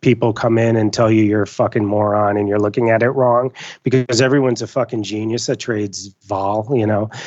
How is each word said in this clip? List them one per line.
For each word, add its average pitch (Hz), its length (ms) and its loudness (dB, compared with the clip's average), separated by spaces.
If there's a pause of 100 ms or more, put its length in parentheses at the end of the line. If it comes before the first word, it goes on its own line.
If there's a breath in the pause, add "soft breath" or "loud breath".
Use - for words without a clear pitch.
people 123 320 2
come 117 240 0
in 113 180 2
and 110 160 2
tell 113 180 2
you 110 140 4
you're 104 200 2
a 98 40 -4
fucking 110 380 -2
moron 104 500 0
and 101 140 0
you're 104 100 0
looking 104 300 0
at 113 140 2
it 120 60 2
wrong, 127 440 0 (300 loud breath)
because 127 360 0
everyone's 131 420 2
a 110 60 -6
fucking 117 360 -4
genius 110 420 -4
that 131 120 -2
trades 101 500 -6 (180)
vol, 101 500 -4
you 113 100 0
know. 107 240 -2 (180 loud breath)